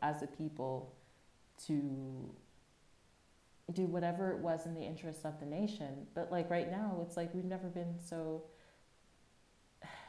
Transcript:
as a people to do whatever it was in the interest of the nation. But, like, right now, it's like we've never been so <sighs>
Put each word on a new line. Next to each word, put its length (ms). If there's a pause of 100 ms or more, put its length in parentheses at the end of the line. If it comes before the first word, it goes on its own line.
as 200
a 60
people 680 (720)
to 600 (1400)
do 120
whatever 460
it 80
was 260
in 80
the 80
interest 440
of 140
the 60
nation. 680
But, 180
like, 180
right 220
now, 340
it's 120
like 160
we've 100
never 240
been 320
so 440 (1400)
<sighs> 40 (220)